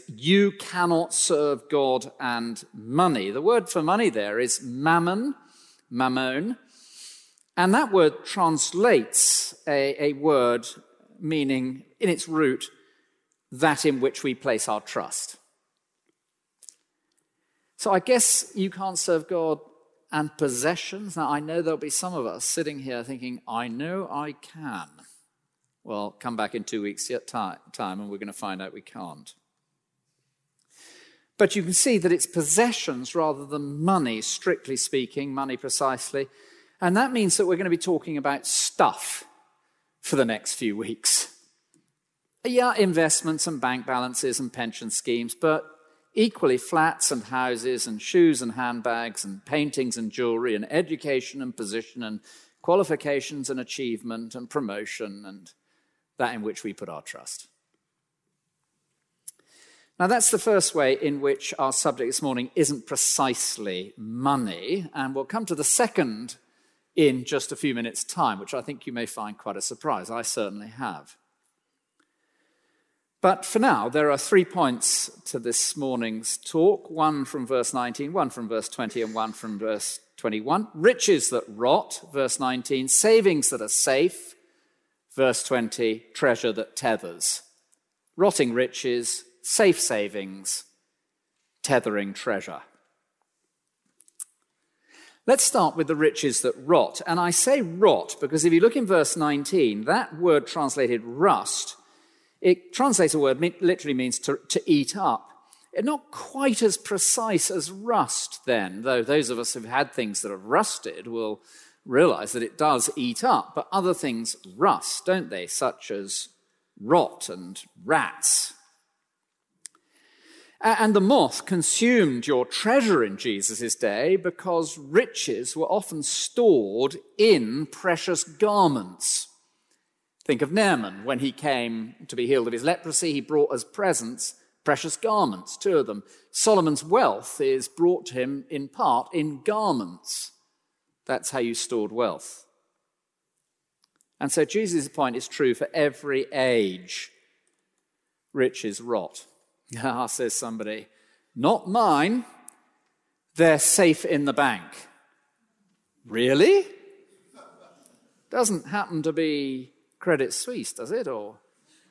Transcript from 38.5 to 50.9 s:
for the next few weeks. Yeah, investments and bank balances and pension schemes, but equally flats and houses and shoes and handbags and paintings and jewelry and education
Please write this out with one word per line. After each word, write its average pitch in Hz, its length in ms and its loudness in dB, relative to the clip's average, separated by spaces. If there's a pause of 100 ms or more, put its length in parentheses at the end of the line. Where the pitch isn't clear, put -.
for - 160 -2
the 131 80 6
next 110 280 -4
few 107 240 -4
weeks. - 580 -2 (1080)
Yeah, 247 320 4
investments 165 720 2
and 156 120 -4
bank 127 260 -2
balances 127 540 -2
and 127 140 -6
pension 117 380 -6
schemes, 117 420 -2
but 156 320 0 (480)
equally 208 440 2
flats 160 540 0
and 123 120 -4
houses 123 640 -2
and 107 140 -8
shoes 165 400 4
and 117 100 -4
handbags 117 720 -4
and 98 220 -12
paintings 139 520 -2
and 113 140 -6
jewelry 120 420 0
and 104 180 -4
education 147 680 -2